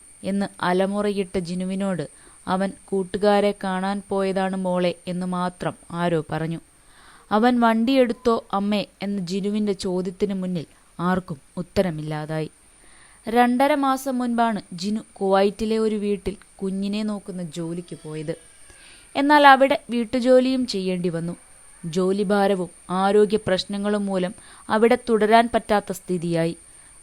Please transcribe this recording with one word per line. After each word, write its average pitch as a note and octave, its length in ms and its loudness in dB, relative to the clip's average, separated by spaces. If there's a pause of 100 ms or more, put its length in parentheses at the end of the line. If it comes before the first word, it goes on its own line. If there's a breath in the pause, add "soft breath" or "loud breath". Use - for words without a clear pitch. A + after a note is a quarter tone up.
(240)
എന്ന് G3 240 -2 (140)
അലമുറയിട്ട G3 800 0
ജിനുവിനോട് F#3 640 -4 (440 loud breath)
അവൻ F#3+ 220 0 (160)
കൂട്ടുകാരെ G3+ 680 0
കാണാൻ G3 520 -4
പോയതാണ് F#3+ 520 -2
മോളെ F3+ 380 -2 (140)
എന്ന് F3+ 180 -4
മാത്രം F3+ 500 -4 (160)
ആരോ E3+ 300 0
പറഞ്ഞു. D#3 380 -6 (720 soft breath)
"അവൻ A3+ 280 4
വണ്ടിയെടുത്തോ A#3 760 2 (180)
അമ്മേ?" G3+ 280 0 (200)
എന്ന G3+ 240 -4
ജിനുവിൻ്റെ G3+ 480 -2
ചോദ്യത്തിന് F#3 600 -4
മുന്നിൽ F#3 320 -4 (340 soft breath)
ആർക്കും F3+ 380 -2 (200)
ഉത്തരമില്ലാതായി. D#3 920 -4 (800 soft breath)
രണ്ടര B3 480 4
മാസം C4+ 420 0
മുൻപാണ് A#3 440 0 (120)
ജിനു G3+ 280 -4 (120)
കുവൈറ്റിലെ G3+ 640 2
ഒരു A3 180 0
വീട്ടിൽ G3+ 400 -4 (200)
കുഞ്ഞിനെ G3 480 -4
നോക്കുന്ന G3 480 -8
ജോലിക്ക് E3+ 440 -8
പോയത്. D#3 400 -10 (800 loud breath)
എന്നാൽ C#4+ 320 4
അവിടെ C4+ 300 6 (120)
വീട്ടുജോലിയും B3+ 800 2
ചെയ്യേണ്ടി F#3 420 -2
വന്നു. E3 260 -6 (480)
ജോലിഭാരവും F#3+ 840 0 (200)
ആരോഗ്യ G3+ 480 4
പ്രശ്നങ്ങളും G3+ 680 -2
മൂലം F#3+ 280 -2 (360 loud breath)
അവിടെ A#3 320 4
തുടരാൻ A3+ 460 4
പറ്റാത്ത G#3+ 440 -2
സ്ഥിതിയായി. E3+ 640 -2 (480 loud breath)